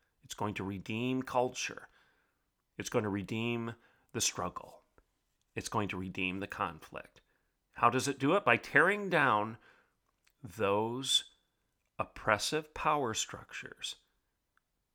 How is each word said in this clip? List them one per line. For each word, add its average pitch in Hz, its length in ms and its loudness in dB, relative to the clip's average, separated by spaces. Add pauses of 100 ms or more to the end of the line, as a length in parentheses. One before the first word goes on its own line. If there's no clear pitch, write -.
(220)
It's - 120 -16
going 104 200 -2
to 98 100 -4
redeem 110 580 -2
culture. - 680 -2 (880)
It's - 140 -8
going 117 120 2
to 107 60 -2
redeem 113 640 -2 (380)
the 117 80 -2
struggle. - 640 -4 (720)
It's - 140 -6
going 104 180 0
to 104 80 -6
redeem 92 420 -4
the 98 80 -4
conflict. - 760 -8 (520)
How 120 180 4
does 123 160 2
it 139 140 -2
do 143 140 4
it? 202 100 2
By 120 140 8
tearing 190 500 0
down 113 500 4 (840)
those 110 800 2 (760)
oppressive - 760 0
power 143 400 0
structures - 840 -8 (1000)